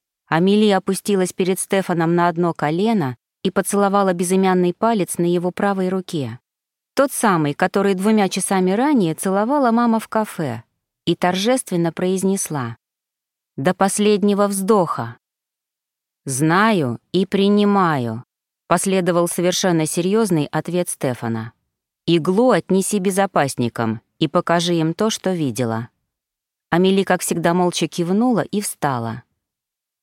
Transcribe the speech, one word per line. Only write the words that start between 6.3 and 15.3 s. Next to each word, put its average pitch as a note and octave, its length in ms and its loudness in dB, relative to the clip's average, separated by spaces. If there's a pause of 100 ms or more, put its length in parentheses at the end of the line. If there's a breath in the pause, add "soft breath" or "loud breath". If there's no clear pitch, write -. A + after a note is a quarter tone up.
Тот C4+ 160 2
самый, D#3+ 440 0
который G3 400 0
двумя G3+ 340 2
часами F#3 440 -2
ранее A3 420 2
целовала A3+ 560 0
мама A#3 280 2
в - 100 -6
кафе, D3+ 540 -4 (440)
и E3+ 100 0
торжественно F#3 760 0
произнесла: F#3 840 -4 (800)
"До C#3 160 0
последнего G3+ 760 2
вздоха". F#3+ 680 0 (1120)